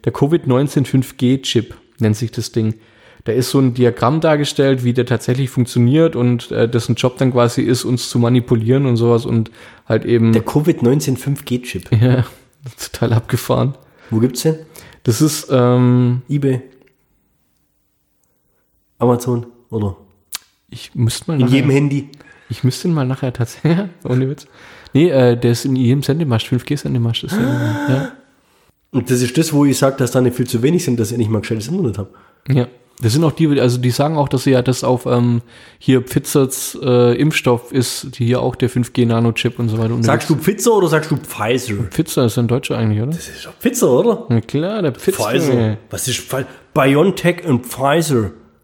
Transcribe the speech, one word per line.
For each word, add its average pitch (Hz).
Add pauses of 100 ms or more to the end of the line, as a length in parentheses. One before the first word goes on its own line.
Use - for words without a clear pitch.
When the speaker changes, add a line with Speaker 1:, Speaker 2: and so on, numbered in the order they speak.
Speaker 1:
der 117
covid 160
neunzehn 135
fünf -
G-Chip 127 (260)
nennt 107
sich 113
das -
Ding. 110 (500)
Da 113
ist 123
so 139
ein 131
Diagramm 123
dargestellt, 143
wie 120
der 120
tatsächlich 127
funktioniert 127
und, 120
äh, 113
dessen 113
Job 123
dann 131
quasi 120
ist, 123
uns 123
zu -
manipulieren 120
und 123
sowas 117
und 117 (360)
halt 110
eben 113
Speaker 2:
Der 113
covid 151
neunzehn 135
fünf -
G-Chip. 123
Speaker 1:
<laughs> 117
Ja, 123 (520)
total -
abgefahren. 123 (360)
Speaker 2:
Wo 113
gibt's 120
den? 160 (480)
Speaker 1:
Das 117
ist, 151
ähm, 123
Speaker 2:
eBay. 139 (2500)
Amazon, 120 (240)
oder? 104 (720)
Speaker 1:
Ich -
müsste 120
mal 165
Speaker 2:
In 143
Speaker 1:
nachher 123
Speaker 2:
jedem 139
Handy. 143 (420)
Speaker 1:
Ich -
müsste 127
ihn 170
mal 143
nachher 131
tatsächlich, 170
<laughs> -
ohne 127
Witz. - (460)
Nee, 165
äh, 127
der 120
ist 120
in 135
jedem 131
Sendemast, 135
fünf 123
G 147
Sendemast 123
ist 175
der, 220
Speaker 2:
<gasps> 120
Speaker 1:
ja. 131 (760)
Speaker 2:
Und 131
das 123
ist 123
das, 156
wo 143
ich 139
sag, -
dass 123
da 131
nicht 123
viel 123
zu 117
wenig 160
sind, 123
dass 113
endlich 117
mal 110
gescheites 110
Internet 156
haben. 98 (400)
Speaker 1:
Ja. 127 (340)
Das 113
sind 147
auch 160
die, 160 (140)
also 123
die 123
sagen 147
auch, 139
dass 131
sie 139
ja 127
das 123
auf, 123
ähm, 120 (380)
hier 127
Pfizerts, -
äh, 123
Impfstoff 131
ist, -
die 117
hier 123
auch 123
der 123
fünf 120
G 120
Nanochip 117
und 117
so 110
weiter 113
unterwegs 117
Speaker 2:
Sagst 135
du 160
Speaker 1:
sind. 139
Speaker 2:
Pfizer 208
oder 190
sagst 156
du 147
Pfizer? 117 (160)
Speaker 1:
Pfizer -
ist 117
ein 120
Deutscher 127
eigentlich, 107
oder? 131
Speaker 2:
Das 165
ist -
doch -
Pfizer, -
oder? 190
Speaker 1:
Na 117
klar, 185
der 147
Pfizer. 104
Speaker 2:
Pfizer. 123 (140)
Was -
ist -
Pfi-, 135 (280)
BioNTech 165
und 127
Pfizer? 139 (320)